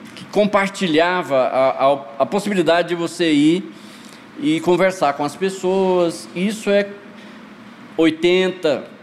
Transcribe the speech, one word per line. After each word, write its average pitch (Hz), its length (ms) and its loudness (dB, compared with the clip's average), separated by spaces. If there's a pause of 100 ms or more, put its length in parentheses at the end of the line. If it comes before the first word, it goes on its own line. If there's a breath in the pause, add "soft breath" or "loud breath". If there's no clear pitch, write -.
(160)
que - 100 -18
compartilhava 180 1120 0
a, 131 320 2 (240)
a, 139 60 -2 (200)
a 135 60 2
possibilidade 175 640 0
de 175 60 -4
você 170 360 -2
ir 156 400 2 (720 loud breath)
e 156 200 0
conversar 175 520 2
com - 100 -4
as - 120 -6
pessoas. 185 1000 0
Isso 208 360 -4
é 202 160 2 (1080 loud breath)
oitenta, 165 920 2 (180)